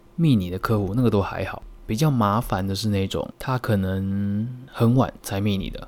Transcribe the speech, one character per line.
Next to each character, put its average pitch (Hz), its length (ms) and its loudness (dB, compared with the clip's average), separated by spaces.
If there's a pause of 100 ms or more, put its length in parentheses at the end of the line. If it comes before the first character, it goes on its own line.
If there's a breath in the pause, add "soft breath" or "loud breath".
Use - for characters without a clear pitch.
(160)
密 160 180 4
你 90 160 2
的 92 80 -6
客 107 220 0
户， 98 160 -2
那 131 60 2
个 117 80 4
都 104 120 4
还 90 220 -4
好。 - 180 -8 (240)
比 110 120 -2
较 156 120 4
麻 110 300 4
烦 98 260 -2
的 98 80 -2
是 107 140 -2
那 98 180 2
种， - 320 -4
他 127 200 -4
可 110 180 0
能 98 720 0 (240)
很 120 240 4
晚 120 260 2
才 98 200 -6
密 101 160 0
你 92 120 -4
的。 - 180 -10